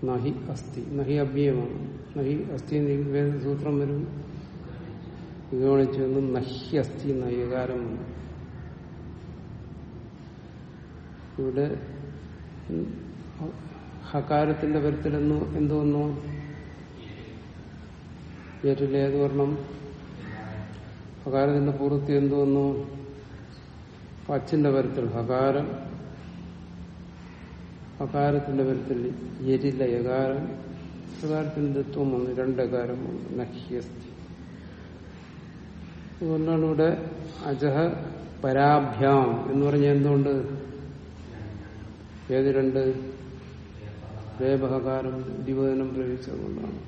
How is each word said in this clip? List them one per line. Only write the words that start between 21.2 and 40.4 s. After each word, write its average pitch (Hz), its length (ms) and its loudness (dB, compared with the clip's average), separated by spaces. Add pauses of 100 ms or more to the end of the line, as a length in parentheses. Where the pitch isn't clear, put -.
ഹകാരത്തിന്റെ 143 460 6
പൂർവ്വത്തിൽ 143 440 2
എന്ത് 139 200 6
വന്നു? 139 520 4 (1400)
അച്ചിന്റെ 147 400 4
പരത്തിൽ 131 340 2
ഹകാരം, 127 720 2 (2250)
ഹകാരത്തിന്റെ 143 640 2
പരത്തിൽ 123 500 0 (280)
യരില 131 420 4
യകാരം, 131 680 2 (760)
യകാരത്തിന് 151 500 0
ദ്വിത്വം 139 400 0
വന്നു, 123 280 0
രണ്ട് 131 200 2
യകാരം 120 280 2
വന്നു, 123 480 -4
നഹ്യസ്തി. - 720 -6 (2000)
അതുകൊണ്ടാണ് 160 480 4
ഇവിടെ 160 460 4 (340)
അജഹ 147 480 4 (500)
പരാഭ്യാം 135 1080 6
എന്ന് 139 140 6
പറഞ്ഞ 143 200 6
എന്തുകൊണ്ട്? 143 440 6 (2000)